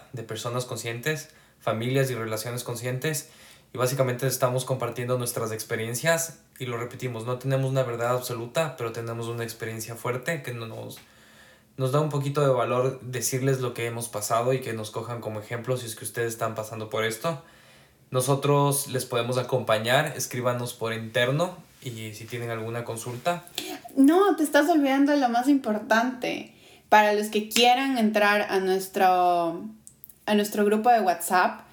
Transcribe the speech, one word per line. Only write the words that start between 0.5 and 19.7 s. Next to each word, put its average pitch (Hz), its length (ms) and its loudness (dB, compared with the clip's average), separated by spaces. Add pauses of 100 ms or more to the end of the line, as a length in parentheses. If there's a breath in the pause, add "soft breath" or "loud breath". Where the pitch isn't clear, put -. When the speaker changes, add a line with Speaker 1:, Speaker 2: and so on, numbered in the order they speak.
Speaker 1:
conscientes, 120 640 -6 (320 soft breath)
familias 127 500 0
y 123 40 -4
relaciones 113 500 -6
conscientes. 127 640 -4 (440 loud breath)
Y - 60 -6
básicamente 127 480 0
estamos 127 380 0
compartiendo 123 540 -2
nuestras 120 340 -4
experiencias 117 880 -2 (180)
y 131 80 -8
lo 120 100 -4
repetimos, 117 500 -6
no 123 120 -4
tenemos 135 320 0
una 131 140 2
verdad 120 320 0
absoluta, 123 600 -4
pero 117 160 -4
tenemos 117 360 -6
una 117 160 -4
experiencia 113 500 -8
fuerte 143 480 -4
que 123 100 -8
no 117 140 -8
nos, 113 320 -12 (760 soft breath)
nos 131 160 0
da 147 80 4
un 156 80 0
poquito 143 320 -2
de 139 80 4
valor 123 520 2
decirles 127 600 -2
lo 123 140 -4
que 117 120 -4
hemos 117 220 -6
pasado 117 460 0
y 123 60 -2
que 113 120 -8
nos 110 180 -8
cojan 117 300 -8
como 107 180 -6
ejemplo 117 380 -4
si 117 100 -8
es 107 80 -10
que - 100 -12
ustedes 117 280 -4
están 113 240 -4
pasando 110 340 -8
por 110 140 -2
esto. 113 400 -4 (680 soft breath)
Nosotros 139 800 2
les 123 160 -2
podemos 120 340 -2
acompañar, 123 800 0